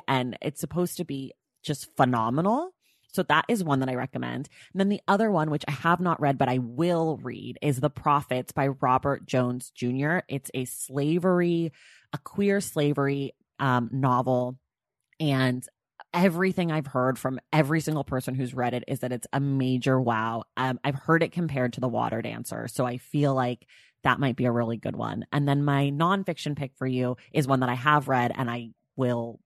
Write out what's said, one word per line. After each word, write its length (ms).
and 360
it's 180
supposed 380
to 60
be 280
just 340
phenomenal. 800
So 140
that 240
is 160
one 160
that 80
I 60
recommend. 560
And 80
then 100
the 180
other 220
one, 200
which 160
I 60
have 280
not 200
read, 160
but 120
I 100
will 640
read, 400
is 180
The 80
Prophets 640
by 160
Robert 560
Jones 500
Junior. 540
It's 240
a 140
slavery, 1080
a 60
queer 420
slavery, 720
um, 340
novel. 680
And 480
everything 580
I've 160
heard 320
from 220
every 300
single 240
person 300
who's 200
read 200
it 120
is 140
that 120
it's 200
a 80
major 580
wow. 460
Um, 260
I've 100
heard 280
it 100
compared 420
to 60
The 80
Water 320
Dancer. 480
So 160
I 140
feel 360
like 320
that 160
might 160
be 80
a 80
really 240
good 200
one. 360
And 160
then 160
my 260
nonfiction 680
pick 200
for 100
you 300
is 160
one 120
that 80
I 60
have 320
read, 280
and 160
I 200
will, 500